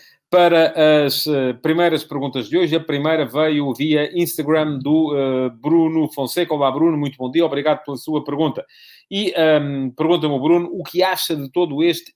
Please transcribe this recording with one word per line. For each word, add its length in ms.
para 720
as, 240
eh, 240
primeiras 500
perguntas 460
de 100
hoje. 160
A 60
primeira 440
veio 480
via 380
Instagram 580
do, 380
eh, 340
Bruno 600
Fonseca. 400
Olá, 200
Bruno, 260
muito 180
bom 140
dia, 160
obrigado 380
pela 120
sua 280
pergunta. 420
E, 280
ehm, 540
pergunta-me 440
o 60
Bruno, 320
o 100
que 220
acha 320
de 160
todo 320
este 320